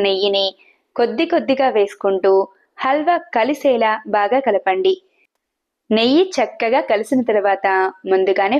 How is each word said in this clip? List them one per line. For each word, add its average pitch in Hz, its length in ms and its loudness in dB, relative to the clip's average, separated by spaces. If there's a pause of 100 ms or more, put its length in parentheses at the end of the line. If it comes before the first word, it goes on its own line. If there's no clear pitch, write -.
నెయ్యిని 196 400 0 (540)
కొద్ది 233 320 0
కొద్దిగా 269 360 0 (100)
వేసుకుంటూ 196 540 0 (520)
హల్వా 302 320 0 (220)
కలిసేలా 240 540 0 (240)
బాగా 208 320 0
కలపండి. 190 460 0 (960)
నెయ్యి 240 340 2 (120)
చక్కగా 233 460 -2 (100)
కలిసిన 233 380 0
తర్వాత 202 380 0 (440)
ముందుగానే 196 480 2